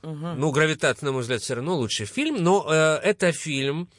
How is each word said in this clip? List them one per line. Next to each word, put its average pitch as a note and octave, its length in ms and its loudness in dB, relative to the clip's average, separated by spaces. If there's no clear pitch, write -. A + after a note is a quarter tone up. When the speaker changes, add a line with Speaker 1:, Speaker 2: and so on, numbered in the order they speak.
Speaker 1:
Ага. D#3+ 320 -8
Speaker 2:
Ну, D3 160 0
"Гравитация", D3 560 2
на C#3 60 0
мой C3 100 -2
взгляд, A#2 200 -2
всё C3 140 -4
равно D#3 200 -2
лучший A2+ 300 -2
фильм, C#4 360 -2
но, F3+ 280 4
э, D#3 340 4
это F#3+ 280 2
фильм D3 560 -4